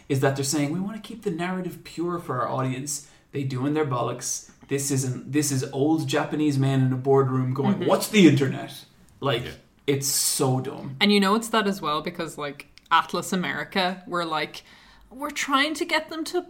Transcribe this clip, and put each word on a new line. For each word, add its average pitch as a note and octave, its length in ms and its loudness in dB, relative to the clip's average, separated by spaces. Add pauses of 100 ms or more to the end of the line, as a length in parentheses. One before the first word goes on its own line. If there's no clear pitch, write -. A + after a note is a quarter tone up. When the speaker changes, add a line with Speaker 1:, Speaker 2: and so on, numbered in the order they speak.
Speaker 1:
is C3 120 0
that C3+ 160 2
they're C#3 80 -2
saying, C#3+ 280 -2
"We F3+ 80 -4
wanna G#3+ 200 -6
keep - 220 -14
the G3+ 80 -4
narrative F3+ 540 -6
pure F3 340 -4
for C3 220 -4
our A2+ 80 -2
audience." C3 600 -4 (240)
They C#3 120 -4
do C3 220 -4
in D3 80 0
their D#3 120 2
bollocks. - 640 -4 (160)
This C#3 240 -2
isn't, C3 420 -2
this C#3+ 200 0
is C3 200 0
old D3 360 2
Japanese D3 500 0
men C3+ 280 2
in B2+ 60 2
a C3 40 -2
boardroom C3 580 4
going, G3+ 200 2
Speaker 2:
Mm-hmm. E3 120 -2
Speaker 1:
"What's F#3 220 2
the G#3 180 8
internet?" C3 600 2 (340)
Like, B2+ 240 -2
Speaker 3:
Yeah. D#2+ 60 -10 (360)
Speaker 1:
it's C3+ 220 0
so C3 520 2
dumb. - 400 -8
Speaker 2:
And G#3 120 6
you G3+ 80 6
know G3 160 4
it's A3+ 140 -2
that G#3+ 180 2
as G3 120 -4
well D#3 220 -2
because, E3 340 -8
like, C#3+ 300 -10 (240)
Atlas E3+ 420 2
America F3+ 760 -2
were F3 160 -2
like, D#3 400 -4 (460)
"We're C#4 200 -8
trying D4 440 0
to E4+ 100 -2
get D#4+ 260 -2
them D#4+ 140 -8
to F4+ 260 -2